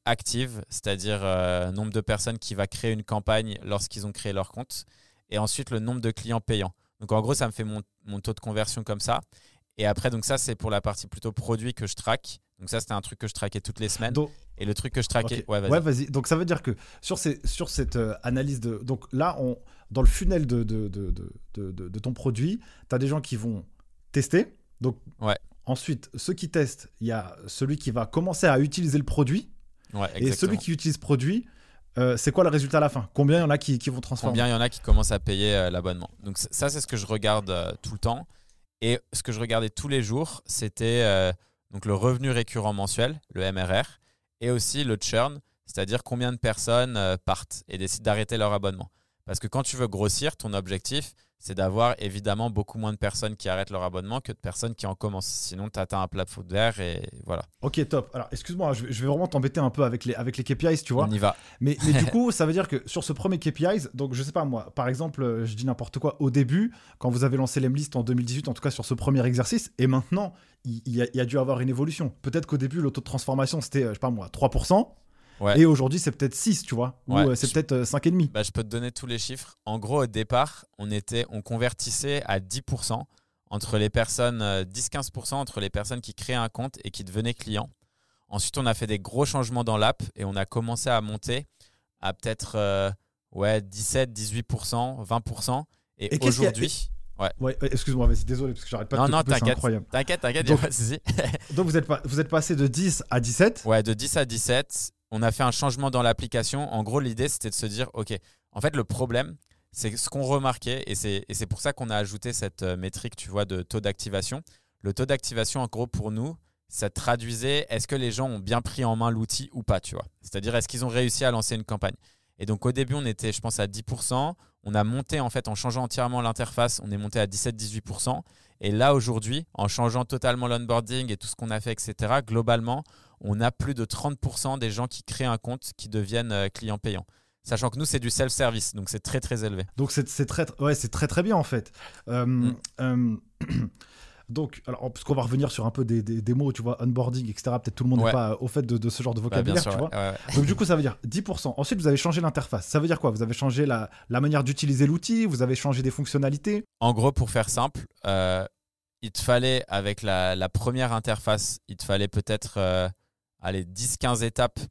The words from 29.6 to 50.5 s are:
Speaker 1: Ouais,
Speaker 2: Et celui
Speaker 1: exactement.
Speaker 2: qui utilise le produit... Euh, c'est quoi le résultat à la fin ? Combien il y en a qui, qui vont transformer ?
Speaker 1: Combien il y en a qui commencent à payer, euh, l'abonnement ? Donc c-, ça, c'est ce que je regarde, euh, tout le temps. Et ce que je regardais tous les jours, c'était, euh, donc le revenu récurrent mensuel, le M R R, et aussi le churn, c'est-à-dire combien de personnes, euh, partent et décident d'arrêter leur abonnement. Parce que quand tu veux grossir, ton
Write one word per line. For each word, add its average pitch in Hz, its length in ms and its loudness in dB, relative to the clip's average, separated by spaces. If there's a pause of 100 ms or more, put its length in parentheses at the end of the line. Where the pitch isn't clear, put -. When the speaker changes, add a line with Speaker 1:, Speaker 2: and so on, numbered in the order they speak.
Speaker 1:
Ouais, 101 200 -2
Speaker 2:
Et - 60 -10
celui 120 100 2
Speaker 1:
exactement. 185 320 2
Speaker 2:
qui - 120 -4
utilise 156 260 -2
le - 40 -20
produit... 147 460 0 (500)
Euh, 123 200 2
c'est 139 160 0
quoi 185 100 6
le 175 60 6
résultat 147 300 2
à - 20 6
la 147 80 4
fin ? 117 240 -6
Combien 143 240 6
il 175 40 4
y - 40 4
en 147 40 4
a 147 80 4
qui, 139 220 0
qui - 100 -4
vont 127 120 -2
transformer ? 123 320 -2
Speaker 1:
Combien 120 140 4
il 123 40 2
y - 20 2
en 113 60 2
a 120 80 4
qui - 140 -10
commencent - 320 6
à 98 60 4
payer, 101 360 2
euh, 92 140 2
l'abonnement ? 90 400 -4 (140)
Donc 98 140 -8
c-, - 140 -4
ça, - 180 0
c'est 143 120 -4
ce - 60 -6
que 123 100 -2
je 101 80 -4
regarde, 107 440 2
euh, 87 220 -2 (100)
tout - 120 -8
le 101 60 -8
temps. 120 280 -2 (540)
Et 117 180 2 (140)
ce - 100 -4
que - 80 -4
je 107 80 -4
regardais 113 300 0
tous - 180 -8
les 135 160 2
jours, 127 420 -4
c'était, 117 580 0
euh, 95 280 4 (400)
donc 101 140 -10
le 104 100 2
revenu 127 360 2
récurrent 110 420 0
mensuel, 113 480 -2 (120)
le 92 100 -4
M 95 140 -2
R 92 260 2
R, - 160 -18 (420)
et 120 100 0
aussi 123 320 0
le 113 180 0
churn, 139 380 0 (260)
c'est-à-dire 101 380 -2
combien 123 300 -2
de 120 40 -6
personnes, 120 600 2
euh, 95 260 2
partent - 460 -4
et 92 80 -6
décident 92 260 -4
d'arrêter 107 320 2
leur 104 160 2
abonnement. 98 400 -2 (340)
Parce 95 140 -4
que - 80 -6
quand 135 160 -2
tu 135 140 -6
veux 123 100 0
grossir, 104 480 0
ton 104 180 -6